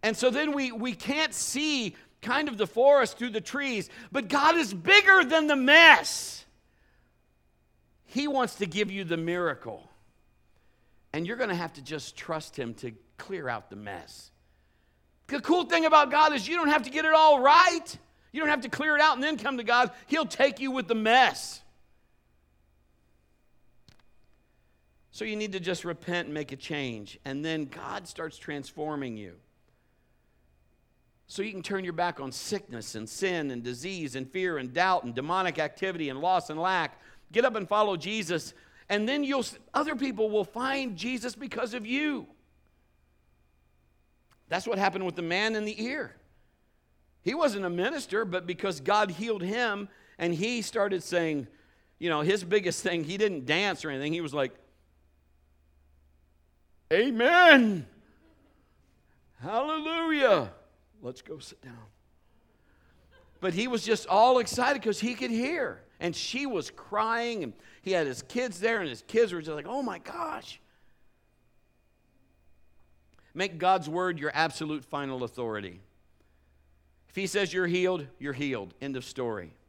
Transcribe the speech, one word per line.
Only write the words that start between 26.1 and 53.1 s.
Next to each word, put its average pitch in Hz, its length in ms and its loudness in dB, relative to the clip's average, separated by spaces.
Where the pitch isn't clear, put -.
and 147 60 -8
make 151 160 -6
a 135 60 -12
change. 123 680 -8
And 139 180 -8
then 160 220 -4
God 170 420 -12
starts 160 300 -12
transforming 143 800 -8
you. 95 160 -14
So - 160 -10
you 214 100 -6
can 185 100 -12
turn 190 220 -6
your 175 80 -6
back 170 280 -4
on 131 120 -8
sickness 131 600 -10
and 110 120 -10
sin 170 440 -4
and 120 120 -8
disease 135 540 -8
and 131 140 -10
fear 185 260 -4
and 127 160 -8
doubt 175 320 2
and 120 100 -8
demonic 160 440 -2
activity 160 500 -4
and 131 120 -8
loss 175 280 0
and 156 100 -8
lack. 175 400 -2
Get 233 120 4
up 247 100 4
and 202 140 -4
follow 208 300 2
Jesus. 175 560 -4
And 208 200 0
then 285 160 0
you'll, 269 220 -2
other 302 240 -2
people 220 320 -2
will 208 160 0
find 262 540 -6
Jesus 233 360 -6
because 233 380 -8
of 233 140 -8
you. 277 400 -4
That's 180 180 -4
what 220 100 -2
happened 190 300 -2
with 175 100 -6
the 175 60 -6
man 202 340 -2
in 214 80 -4
the 214 180 -6
ear. 262 320 -8
He 214 100 -2
wasn't 262 320 0
a 180 60 -2
minister, 208 560 -2
but 175 200 -6
because 180 340 -6
God 202 300 2
healed 202 300 -4
him 202 480 -4
and 175 160 0
he 226 260 -2
started 196 420 -2
saying, 160 440 -2
you 170 120 -4
know, 151 100 0
his 185 240 0
biggest 175 380 0
thing, 175 220 -2
he 170 120 -8